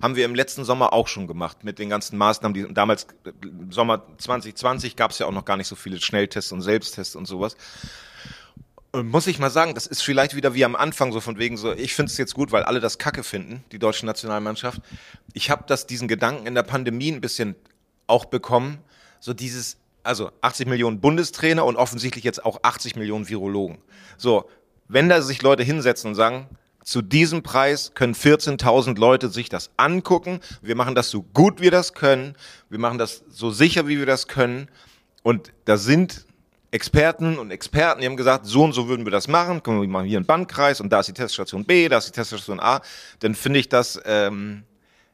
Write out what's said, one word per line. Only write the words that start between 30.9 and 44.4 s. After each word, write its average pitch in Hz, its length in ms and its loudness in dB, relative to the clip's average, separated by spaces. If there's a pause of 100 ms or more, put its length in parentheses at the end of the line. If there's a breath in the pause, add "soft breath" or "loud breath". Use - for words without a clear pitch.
das 120 140 2
so 104 140 -6
gut 175 400 4
wir 180 80 6
das 175 240 2
können, 139 400 2 (340 loud breath)
wir 107 120 -8
machen 120 180 0
das - 320 -6
so 113 200 -4
sicher 151 380 2
wie 147 100 -2
wir 139 60 -4
das 131 240 0
können 131 400 -2 (540 soft breath)
und 117 300 0 (120)
da 107 140 6
sind 147 480 2 (460)
Experten 160 640 2
und 110 120 -12
Experten, 147 500 0
die 127 60 -2
haben 131 100 -4
gesagt, 127 300 2
so 123 180 6
und 156 80 4
so 123 160 -2
würden 117 180 -2
wir 98 60 -4
das 101 160 0
machen, 170 340 0
gucken 107 180 0
wir 98 80 -2
mal 95 160 -2
hier 101 140 -2
einen 90 80 -4
Bandkreis 143 540 2
und 101 100 -6
da 101 100 6
ist 98 60 0
die 98 60 -12
Teststation 101 520 -6
B, 170 240 4
da 127 100 4
ist 104 100 -6
die - 40 -20
Teststation 104 480 -8
A, 127 220 2 (380 loud breath)
dann 107 140 0
finde 139 260 0
ich - 80 0
das, 123 380 2
ähm, 104 580 -2 (500)